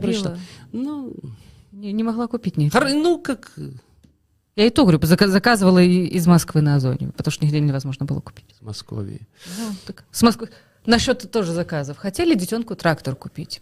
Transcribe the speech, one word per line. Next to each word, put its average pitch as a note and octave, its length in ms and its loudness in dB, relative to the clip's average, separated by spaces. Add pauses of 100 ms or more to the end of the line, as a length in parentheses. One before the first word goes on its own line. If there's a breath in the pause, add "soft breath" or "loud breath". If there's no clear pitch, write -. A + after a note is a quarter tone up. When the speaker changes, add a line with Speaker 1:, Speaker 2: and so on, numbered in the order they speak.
(120)
Speaker 1:
прочитал. F#3 260 -4 (340 loud breath)
Ну, C4+ 420 -8 (600 soft breath)
Speaker 2:
Не, G3+ 200 -12
не A3 100 -2
могла A#3 240 -2
купить A#3 280 -6
нигде. D3+ 220 0
Speaker 1:
хор-, C#4 160 2
ну, D#4+ 260 2
как, - 380 -8
э, C#3+ 140 -12 (840)
Speaker 2:
Я G#3 120 4
и - 20 4
то C#4+ 140 4
говорю, E3+ 180 6
зака-, E3+ 260 4
заказывала F#3+ 540 4
и-, F3+ 240 4
из E3+ 220 0
Москвы E3 340 4
на D3 140 2
Озоне, C3 420 0
потому - 160 -2
что - 100 -4
нигде D3 160 2
невозможно C#3 460 -2
было C#3 160 -4
купить. - 300 -20
Speaker 1:
Из - 100 -20
Москвы. G#2+ 600 -12 (360 loud breath)
Speaker 2:
Ну, G#3+ 160 -8 (120)
так, - 260 -16
с - 100 -4
Москвы. A3+ 280 0 (360 soft breath)
Насчёт A#3 460 0
тоже F#3+ 200 -2
заказов. D#3 460 -6
Хотели D#4 380 0
детёнку A3 400 -4
трактор C#3+ 400 -2
купить, - 460 -14